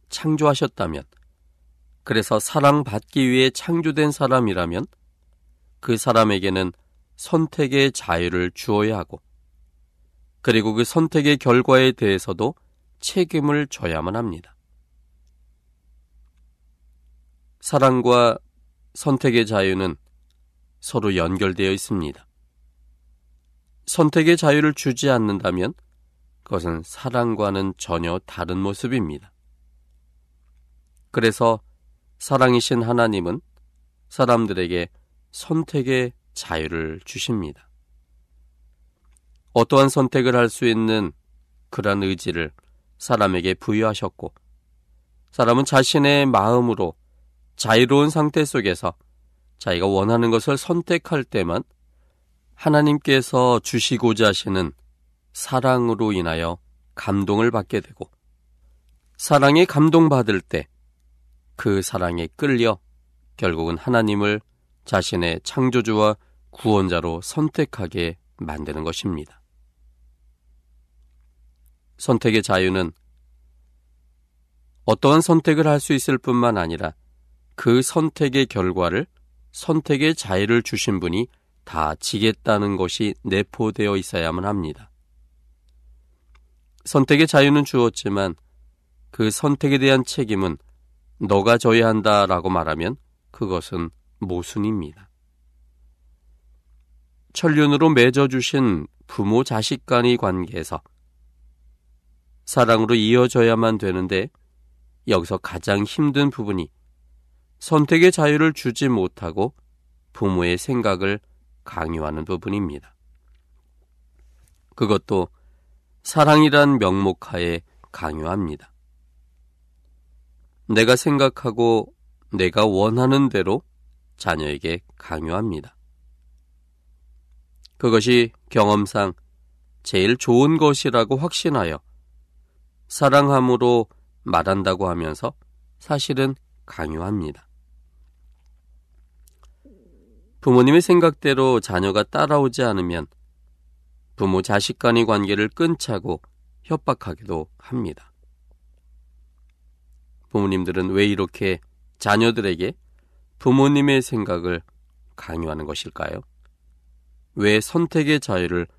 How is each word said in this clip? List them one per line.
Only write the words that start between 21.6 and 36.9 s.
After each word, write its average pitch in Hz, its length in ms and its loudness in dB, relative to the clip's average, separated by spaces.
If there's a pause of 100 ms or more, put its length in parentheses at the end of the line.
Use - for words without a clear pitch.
있습니다. 92 540 -6 (1600)
선택의 160 520 2
자유를 151 360 2
주지 139 360 -4
않는다면 101 640 -2 (720)
그것은 85 400 -6
사랑과는 104 960 -4
전혀 85 480 -6
다른 87 320 -8
모습입니다. 98 760 -6 (1800)
그래서 113 480 0 (580)
사랑이신 127 640 2
하나님은 110 580 0 (680)
사람들에게 95 800 0 (420)
선택의 131 840 -4 (200)
자유를 80 720 -6